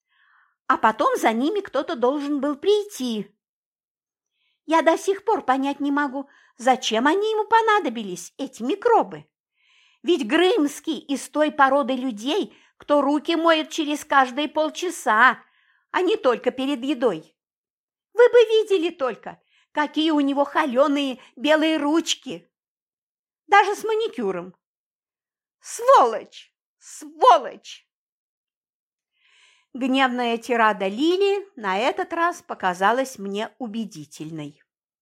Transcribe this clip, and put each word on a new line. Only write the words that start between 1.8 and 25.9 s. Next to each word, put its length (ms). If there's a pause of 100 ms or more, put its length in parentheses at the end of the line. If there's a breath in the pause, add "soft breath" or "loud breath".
должен 440
был 160
прийти. 800 (1300)
Я 160
до 160
сих 260
пор 180
понять 380
не 100
могу, 380 (300 soft breath)
зачем 480
они 240
ему 160
понадобились, 880
эти 260
микробы. 640 (760)
Ведь 240
Грымский 720
из 300
той 220
породы 440
людей, 600 (240 soft breath)
кто 240
руки 340
моет 340
через 340
каждые 440
полчаса, 920 (480 soft breath)
а 100
не 160
только 340
перед 320
едой. 540 (800)
Вы 160
бы 80
видели 520
только, 520 (300)
какие 400
у 80
него 240
холеные 760 (160 loud breath)
белые 400
ручки. 720 (1000)
Даже 260
с 100
маникюром. 720 (1080)
Сволочь! 920 (240)